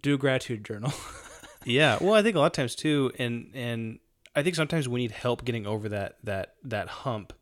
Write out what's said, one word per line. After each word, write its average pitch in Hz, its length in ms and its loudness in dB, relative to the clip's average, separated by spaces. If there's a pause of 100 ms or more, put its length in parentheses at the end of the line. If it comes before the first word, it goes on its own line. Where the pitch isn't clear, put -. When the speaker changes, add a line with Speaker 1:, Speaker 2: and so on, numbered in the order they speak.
Speaker 1:
"Do 143 140 2
a 139 40 2
gratitude 127 460 0
journal." 120 340 -6
<laughs> - 40 -12 (680)
Speaker 2:
Yeah. 123 320 6
Well, 202 140 4
I 214 80 8
think 208 140 2
a - 20 6
lot 143 80 8
of 170 60 2
times 127 240 -2
too, 147 420 2
and, 120 340 -4
and 117 460 -6 (380)
I 147 80 4
think 180 100 2
sometimes 156 340 0
we 123 120 0
need 120 100 0
help 120 340 -2
getting 113 220 -2
over 107 220 -2
that, 101 340 -4
that, 98 400 -6
that 107 240 -4
hump 110 560 -6